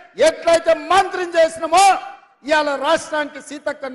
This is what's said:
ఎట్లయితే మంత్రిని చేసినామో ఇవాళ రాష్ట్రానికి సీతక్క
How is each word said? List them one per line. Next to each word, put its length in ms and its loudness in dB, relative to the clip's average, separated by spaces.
ఎట్లయితే 460 2
మంత్రిని 460 0
చేసినామో 480 2
ఇవాళ 200 0
రాష్ట్రానికి 600 -2
సీతక్క 480 -10